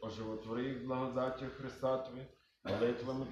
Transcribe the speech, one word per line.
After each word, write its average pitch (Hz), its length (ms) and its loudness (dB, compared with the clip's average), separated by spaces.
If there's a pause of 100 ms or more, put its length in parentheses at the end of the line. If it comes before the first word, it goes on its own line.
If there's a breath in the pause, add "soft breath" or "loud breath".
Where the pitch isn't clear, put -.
оживотвори 110 600 -2
їх 127 200 -2
в - 20 -6
благодаті 131 600 0
Христа 131 520 0
Тві, 127 300 -6 (360 soft breath)
молитвами 127 680 2